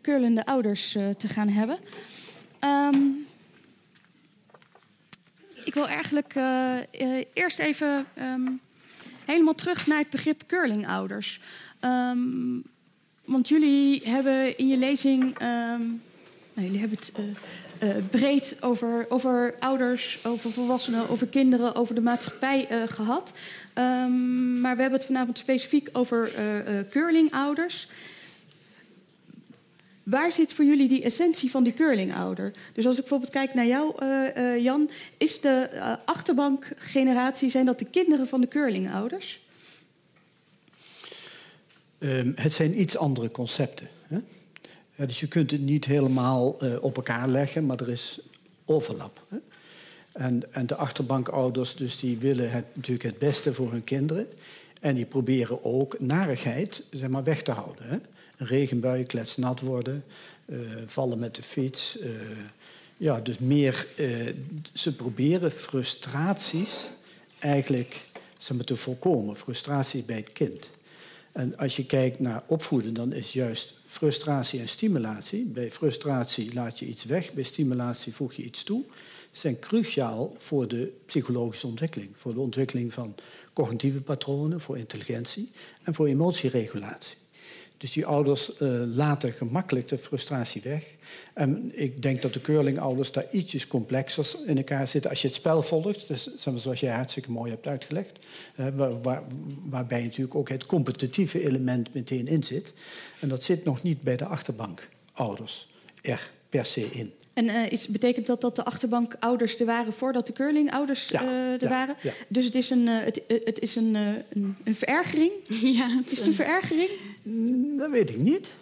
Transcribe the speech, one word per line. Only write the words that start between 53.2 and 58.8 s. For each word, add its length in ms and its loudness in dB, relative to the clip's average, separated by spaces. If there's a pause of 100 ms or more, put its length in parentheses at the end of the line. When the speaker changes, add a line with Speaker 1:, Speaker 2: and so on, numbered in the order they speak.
Speaker 2:
voor 180 -2
hun 120 -4
kinderen. 440 -2 (540)
En 140 2
die 100 0
proberen 580 0
ook 360 0
narigheid, 920 0
zeg 180 -6
maar, 140 -2
weg 180 2
te 100 -2
houden, 360 -8
hè? 100 -4 (400)
Een 100 -8
regenbui, 560 2